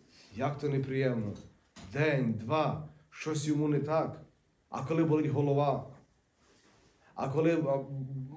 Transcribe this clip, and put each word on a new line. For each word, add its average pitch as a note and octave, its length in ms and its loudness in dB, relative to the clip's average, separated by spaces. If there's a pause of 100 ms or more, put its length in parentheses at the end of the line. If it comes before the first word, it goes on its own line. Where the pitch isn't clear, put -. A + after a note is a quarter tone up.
(360)
як C#3 240 -2
то D3 100 -2
неприємно. C3 640 0 (600)
День, C3+ 400 2
два, B2+ 560 -2 (200)
щось D3 380 -4
йому D3+ 200 2
не D3 120 2
так. D3+ 420 -2 (480)
А - 160 -6
коли E3 180 2
болить D3+ 280 2
голова, C#3+ 560 2 (1300)
а C3+ 140 -2
коли, D#3+ 240 4
а, C#3 240 2 (600)